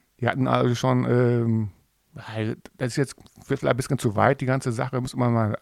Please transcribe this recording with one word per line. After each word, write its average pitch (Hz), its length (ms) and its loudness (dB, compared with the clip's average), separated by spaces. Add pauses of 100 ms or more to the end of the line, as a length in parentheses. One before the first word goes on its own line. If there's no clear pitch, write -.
(220)
Die 117 80 0
hatten 127 180 0
also 123 280 2
schon, 127 340 2
ähm, 117 640 2 (1080)
das 127 100 -4
ist - 80 -6
jetzt 143 200 -2 (280)
vielleicht - 220 -4
ein 127 100 2
bisschen 127 240 -2
zu 107 160 0
weit, 110 240 4
die 131 60 -4
ganze 131 260 -2
Sache, 127 200 -6
da 127 100 -4
müsste 127 160 -8
man 120 160 0
mal 110 280 0